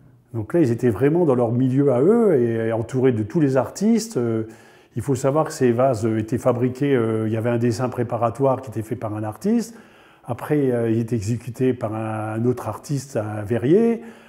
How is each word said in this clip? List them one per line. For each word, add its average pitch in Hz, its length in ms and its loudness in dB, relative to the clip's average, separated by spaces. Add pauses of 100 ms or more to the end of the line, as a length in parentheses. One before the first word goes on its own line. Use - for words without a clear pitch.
(320)
Donc 110 220 -6
là, 175 60 4
ils 127 100 4
étaient 120 200 2
vraiment 147 340 2
dans 135 100 4
leur 120 160 2
milieu 131 420 2
à 120 80 2
eux, 202 360 4
et, 117 320 0
et 113 40 -2
entourés 123 380 0
de 107 140 0
tous 165 160 -2
les 135 160 2
artistes. 202 600 0
Euh, 113 280 0 (520)
il 113 60 -4
faut 135 140 0
savoir 143 300 2
que - 60 -8
ces 123 200 4
vases, 120 340 2
euh, 110 120 0
étaient 110 200 -2
fabriqués, 127 560 0
euh, 113 320 0
il 107 60 -2
y 113 40 -2
avait 117 140 -2
un 120 80 0
dessin 120 300 0
préparatoire 120 760 -2
qui - 80 -14
était 110 120 -6
fait 117 140 -8
par 107 180 -8
un 110 100 -6
artiste. 202 520 -2 (480)
Après, 139 460 0
euh, 117 200 0
il 113 80 2
était 117 180 -2
exécuté 120 580 -2
par 110 200 -6
un, 110 400 -6
un 113 100 -2
autre 123 240 -2
artiste, - 480 -6
un 107 260 -4
verrier. 165 600 2 (260)